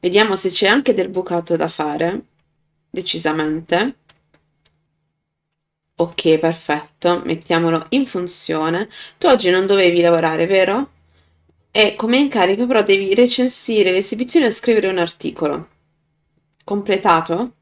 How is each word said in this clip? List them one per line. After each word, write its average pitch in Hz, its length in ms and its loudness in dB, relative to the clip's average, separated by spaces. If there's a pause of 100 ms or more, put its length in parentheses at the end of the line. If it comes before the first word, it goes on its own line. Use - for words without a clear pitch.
Vediamo 196 360 2
se 190 120 -4
c'è 190 200 0
anche 254 260 2
del 196 160 -2
bucato 175 460 -4
da 160 120 -2
fare. 156 540 -4 (640)
Decisamente. 165 1080 -4 (2000)
Ok, 170 420 2
perfetto. 165 840 -2
Mettiamolo 165 680 -2
in 262 160 0
funzione. 175 800 -6 (300)
Tu - 80 -2
oggi 247 240 4
non 185 160 2
dovevi 185 340 2
lavorare, 165 460 2
vero? 196 460 0 (760)
E 208 260 2
come 233 220 0
incarico 226 480 2
però 240 160 2
devi 196 320 2
recensire 240 760 2
l'esibizione 226 560 0
o 220 40 2
scrivere 208 380 0
un 190 100 -2
articolo. 160 680 -6 (960)
Completato? 196 960 0